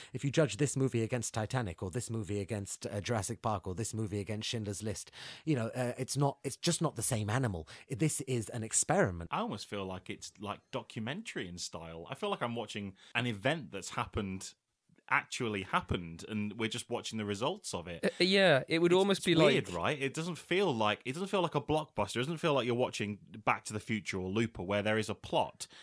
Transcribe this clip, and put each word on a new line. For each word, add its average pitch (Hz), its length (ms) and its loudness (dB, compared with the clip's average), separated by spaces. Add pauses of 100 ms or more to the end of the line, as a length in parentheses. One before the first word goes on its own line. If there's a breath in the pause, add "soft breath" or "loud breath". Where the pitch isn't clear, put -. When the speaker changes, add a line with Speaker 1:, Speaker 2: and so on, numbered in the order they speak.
(120)
Speaker 1:
if 127 120 -6
you 143 60 2
judge 135 260 2
this 139 200 0
movie 127 260 2
against 117 320 -2
Titanic 110 480 -2
or 95 80 -4
this 95 200 -4
movie 104 300 -2
against, 101 460 -6
uh, 104 140 -4
Jurassic 110 420 -2
Park 107 240 0
or 92 80 -4
this 107 200 -4
movie 104 260 -2
against 107 280 -4
Schindler's 104 360 -4
List, - 260 -6 (340 loud breath)
you 156 120 2
know, 113 180 0
uh, 123 240 0
it's 131 180 -4
not, 139 280 2
it's 135 120 -4
just - 260 0
not 151 140 0
the - 60 -4
same 107 280 2
animal. 104 380 0 (220 loud breath)
This 147 320 2
is 120 280 0
an 113 140 -6
experiment. 110 680 2
Speaker 2:
I 151 80 0
almost 208 280 -6
feel 101 160 -4
like 92 260 -8
it's, - 300 -10
like, 101 200 -6 (120)
documentary 127 760 -6
in 87 100 -10
style. 82 520 -8
I 135 40 -6
feel 208 160 -4
like 190 120 -2
I'm 120 140 -2
watching 104 380 -6 (200 soft breath)
an 120 120 2
event 120 460 0
that's 95 180 -8
happened, 98 640 -4 (560)
actually 113 540 0
happened, 90 680 -4
and 104 260 -2
we're 110 140 -2
just - 220 -6
watching 110 260 -4
the 107 80 -2
results 117 480 -2
of 85 140 -4
it. - 180 -8
Speaker 3:
Uh, - 40 4 (100)
yeah, 185 480 6
it 165 140 2
would 170 100 6
Speaker 2:
It's, 180 80 8
Speaker 3:
almost 196 220 6
Speaker 2:
it's - 60 -2
Speaker 3:
be 170 100 6
Speaker 2:
weird, 151 320 8
Speaker 3:
like 87 80 -4
Speaker 2:
right? 113 260 0
It 135 120 -2
doesn't 165 220 -4
feel 180 380 2
like, 104 300 2
it 131 80 -4
doesn't 185 160 -4
feel 190 140 2
like 165 120 0
a 147 60 4
blockbuster. 147 560 0
It 117 80 2
doesn't 160 140 -4
feel 151 160 2
like 123 120 4
you're 123 80 2
watching 107 440 0 (260)
Back 110 220 2
to - 60 -8
the 107 60 -2
Future 101 400 -2
or 92 100 -2
Looper, 110 360 0
where 101 180 2
there 107 160 4
is 107 100 -2
a 104 60 -2
plot - 540 -2 (140 loud breath)